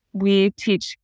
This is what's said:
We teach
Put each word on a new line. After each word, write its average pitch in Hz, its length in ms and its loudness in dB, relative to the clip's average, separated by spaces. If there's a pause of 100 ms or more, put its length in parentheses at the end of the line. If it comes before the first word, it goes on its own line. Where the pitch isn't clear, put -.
(120)
We 196 400 2
teach - 520 -4